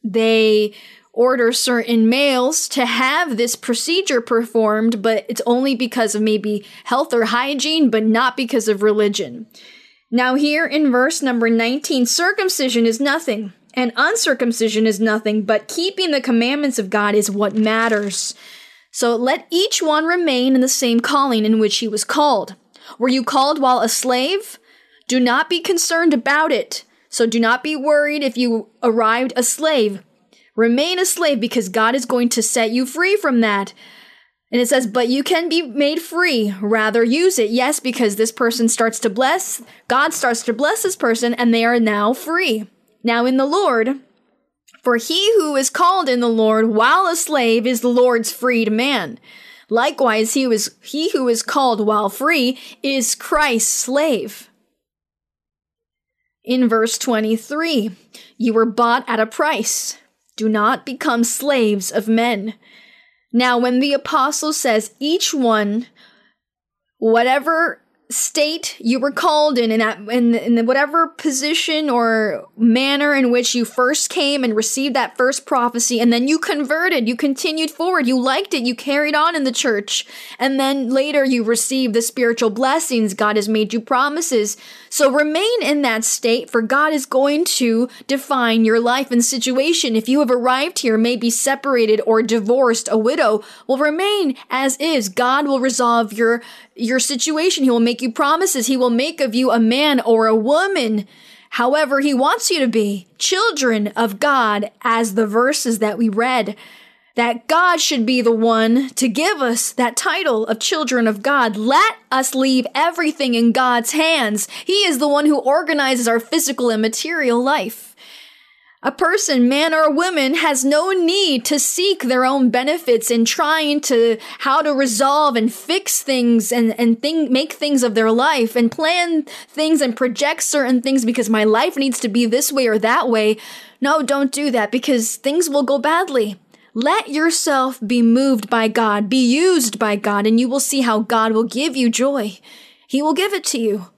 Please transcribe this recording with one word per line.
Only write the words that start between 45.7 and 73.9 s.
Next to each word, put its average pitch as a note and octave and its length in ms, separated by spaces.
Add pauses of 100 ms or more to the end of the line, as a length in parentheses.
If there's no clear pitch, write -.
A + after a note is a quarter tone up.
in B3 100
the A#3+ 80
Lord A3 420
while B3+ 360
a F4 100
slave A#3+ 520
is B3 140
the B3 80
Lord's A#3+ 420
freed A#3 400
man. G#3+ 480 (500)
Likewise, A3 640
he C4+ 100
who B3+ 80
is, G#3+ 300
he D#4+ 300
who C4 160
is A#3 160
called A#3+ 420
while G#3+ 240
free C4 480 (240)
is C4+ 320
Christ's C#4+ 580
slave. B3+ 800 (1900)
In B3+ 240
verse A3+ 300
twenty-three, A3+ 920 (440)
"You A3+ 180
were A3+ 120
bought A#3+ 420
at A#3 120
a A3 80
price. - 720 (360)
Do A3 140
not G#3+ 380
become A#3+ 360
slaves A#3 680
of G#3 160
men." A3+ 480 (760)
Now, B3 280
when B3 200
the C#4+ 140
apostle D4 600
says, G#3+ 460
"Each D#4+ 360
one, A3 500 (1120)
whatever C4 840 (280)
state - 680
you A#3 200
were C#4 120
called D4+ 480
in, A#3 100
in A3 120
that, G#3+ 180 (100)
in, A#3 240
in A#3 320
whatever D4 440
position D4+ 800
or A3 520 (140)
manner C4+ 560
in C4+ 160
which A#3+ 240
you A#3+ 100
first B3 460